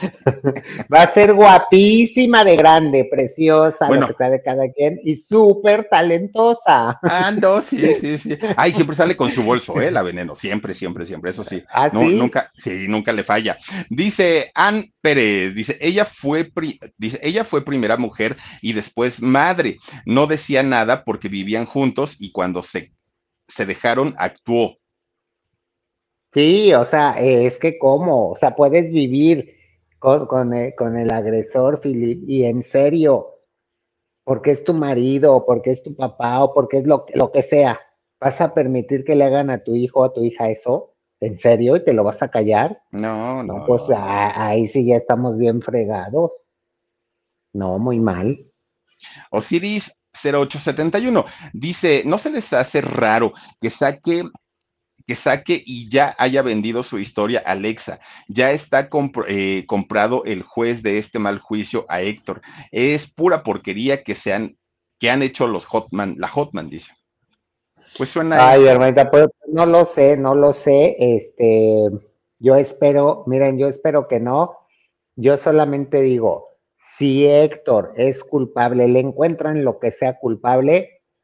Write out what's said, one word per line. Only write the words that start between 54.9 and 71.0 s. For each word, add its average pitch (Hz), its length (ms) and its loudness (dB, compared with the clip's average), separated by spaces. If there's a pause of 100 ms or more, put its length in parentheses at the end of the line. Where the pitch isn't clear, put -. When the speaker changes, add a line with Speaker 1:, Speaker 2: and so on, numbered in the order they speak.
Speaker 2:
que 120 80 -8
saque 143 500 -2
y 120 260 -16
ya 135 280 2
haya 131 240 0
vendido 113 400 -4
su 120 160 -10
historia, 107 480 -4
Alexa? 98 540 -6 (280)
Ya 127 220 0
está 143 400 -2
compr-, 139 380 -4
eh, 98 380 -4
comprado 107 580 -2
el 95 180 -8
juez 117 400 -6
de 104 160 -2
este 107 200 -10
mal 101 200 -4
juicio 107 500 -8
a 90 140 -6
Héctor. 101 380 -10 (320)
Es 147 380 -2
pura 165 320 -2
porquería 110 600 -6
que 101 120 -8
se - 200 -8
han, 104 220 -8 (420)
que 117 120 0
han 135 120 0
hecho 135 240 -2
los 101 200 -4
Hotman", 98 520 -6
la 87 100 -8
Hotman, 104 420 -8
dice. 78 220 -18 (1080)
Pues 135 120 -6
suena 160 400 4
Speaker 1:
Ay, 135 120 8
Speaker 2:
eso. 135 100 8
Speaker 1:
hermanita, 127 380 4
pues, 151 160 6 (220)
no 160 180 0
lo 170 180 6
sé, 143 320 4
no 135 180 0
lo 143 200 4
sé. 143 440 2
Este, 110 880 2 (500)